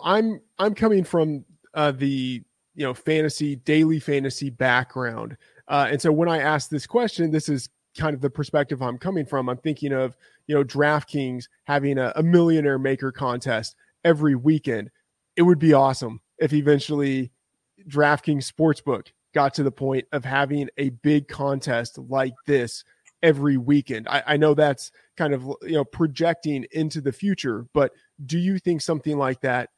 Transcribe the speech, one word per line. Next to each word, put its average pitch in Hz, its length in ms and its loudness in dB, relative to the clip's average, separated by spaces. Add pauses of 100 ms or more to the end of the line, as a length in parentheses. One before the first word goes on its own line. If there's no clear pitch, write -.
I'm, 214 360 0 (200)
I'm 202 160 0
coming 214 260 2
from, 156 420 -2 (300)
uh, 151 160 2
the, 131 540 -4 (320)
you 147 100 -4
know, 127 80 -4
fantasy, 151 600 -2
daily 156 420 2
fantasy 139 500 -4
background. 123 880 -2 (300)
Uh, 139 240 0
and 135 100 -2
so 165 120 2
when 165 160 2
I 165 100 0
ask 147 320 0
this 147 160 -6
question, 196 460 -2
this 156 160 -2
is 143 200 -4 (300)
kind 156 160 -2
of 131 60 -10
the 135 100 -2
perspective 143 500 -2
I'm 127 160 -4
coming 170 300 -4
from. 131 220 -4
I'm 123 100 -4
thinking 143 340 -4
of, 131 240 -2 (300)
you 147 80 -2
know, 143 80 2
DraftKings 139 840 -2 (160)
having 139 340 0
a, 127 160 0
a 156 80 0
millionaire 165 560 4
maker 135 320 -2
contest 123 640 -4 (300)
every 151 320 4
weekend. 123 540 0 (460)
It 170 60 4
would 175 160 6
be 151 160 6
awesome 131 460 2 (180)
if 151 140 0
eventually 143 800 0 (560)
DraftKings 147 600 0
Sportsbook 143 580 0 (260)
got 139 200 2
to 151 100 -2
the 131 80 0
point 135 400 -4
of 135 120 -6
having 139 540 -2
a 143 120 -2
big 147 360 0
contest 135 720 -6
like 131 360 -4 (120)
this 127 380 -2 (380)
every 143 340 4
weekend. 127 520 0
I, 127 200 0
I 147 80 2
know 151 180 6
that's 143 380 2 (240)
kind 151 180 0
of, 127 100 -6 (180)
you 180 100 -6
know, 147 120 2
projecting 160 840 -2
into 156 300 -4
the 135 120 -2
future, 123 640 -4
but 139 180 2 (320)
do 143 140 -2
you 185 200 0
think 175 220 -2
something 151 380 -4
like 131 220 -2
that 127 380 -2